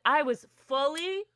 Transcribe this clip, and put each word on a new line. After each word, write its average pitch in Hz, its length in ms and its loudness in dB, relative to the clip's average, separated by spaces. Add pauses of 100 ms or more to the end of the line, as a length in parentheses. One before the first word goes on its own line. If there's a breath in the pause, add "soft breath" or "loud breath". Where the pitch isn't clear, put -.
I 294 180 4
was 254 320 -2
fully 330 720 -4 (100)